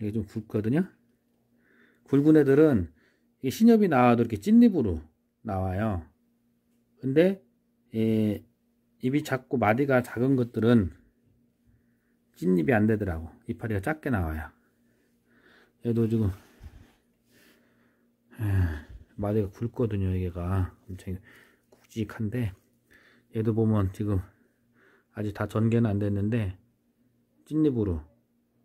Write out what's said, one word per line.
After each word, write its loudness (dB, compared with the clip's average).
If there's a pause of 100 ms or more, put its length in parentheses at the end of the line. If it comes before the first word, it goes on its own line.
이게 -6
좀 -6
굵거든요. -4 (1200)
굵은 4
애들은 4 (520)
이 -2
신엽이 4
나와도 4
이렇게 -2
찐입으로 4 (400)
나와요. -4 (920)
근데 0 (500)
이 0 (600)
입이 -2
작고 -6
마디가 2
작은 -2
것들은 2 (1400)
찐입이 0
안 2
되더라고. -2 (180)
이파리가 -6
작게 -6
나와요. -4 (1400)
얘도 0
지금, 0 (2000)
에... -2 (280)
마디가 -2
굵거든요. -4
얘가 -4 (140)
엄청 -12 (520)
굵직한데, -8 (840)
얘도 -2
보면 0
지금 -4 (960)
아직 -8
다 -6
전개는 0
안 -2
됐는데 -4 (880)
찐입으로 -2 (640)